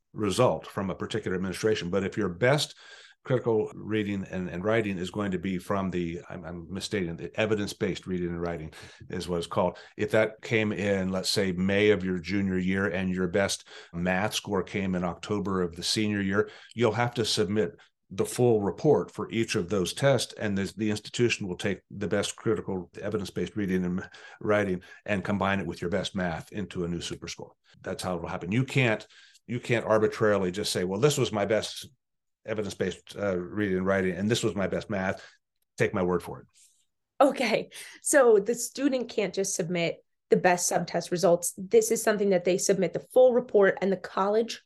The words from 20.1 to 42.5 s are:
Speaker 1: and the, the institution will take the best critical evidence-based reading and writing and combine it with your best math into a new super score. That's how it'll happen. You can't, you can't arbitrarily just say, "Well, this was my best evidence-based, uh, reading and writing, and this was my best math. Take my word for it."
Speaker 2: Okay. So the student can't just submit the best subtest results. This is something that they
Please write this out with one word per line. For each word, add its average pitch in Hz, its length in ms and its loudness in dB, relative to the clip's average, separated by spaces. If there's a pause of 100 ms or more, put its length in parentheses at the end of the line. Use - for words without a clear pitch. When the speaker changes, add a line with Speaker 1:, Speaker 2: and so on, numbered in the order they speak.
Speaker 1:
and 104 240 -4
the, 95 180 -2
the 107 160 0
institution 104 560 -2
will 90 80 -6
take 95 240 -4 (120)
the 101 160 -6
best 101 280 -2
critical 95 560 -4 (100)
evidence-based 92 540 -6
reading 92 300 0
and 90 220 -4 (340)
writing 101 400 0 (240)
and 101 180 -2
combine 98 380 0
it 78 40 -4
with 82 160 -8
your 87 80 -4
best 90 240 -2
math 85 380 -4
into 92 320 -6
a 85 60 -4
new 85 100 -4
super 78 300 -10
score. - 240 -14 (300)
That's 92 200 -8
how 90 140 -2
it'll 82 100 -8
happen. 85 240 -6
You 127 140 2
can't, 123 420 0 (400)
you 117 140 -6
can't 113 240 0
arbitrarily 104 640 4
just 101 220 -4
say, 92 100 0
"Well, 95 160 -2
this 143 180 4
was 120 140 0
my 101 140 0
best 104 420 -2 (580)
evidence-based, 104 720 -6
uh, 98 200 0
reading 92 400 -2
and 92 80 0
writing, 95 300 2
and 101 140 -2
this 117 140 2
was 107 100 0
my 95 140 0
best 90 240 -4
math. 95 320 -2 (540)
Take 110 180 2
my 95 80 2
word 90 180 2
for - 200 -12
it." - 40 -20 (760)
Speaker 2:
Okay. 247 500 2 (340)
So 240 340 6
the 202 160 2
student 254 560 -2
can't 190 240 -2
just 196 220 -2
submit 170 480 -2 (260)
the - 80 6
best 175 300 4
subtest 175 420 -2
results. 175 480 4
This 220 320 4
is 220 140 0
something 208 260 2
that 180 160 4
they 190 140 2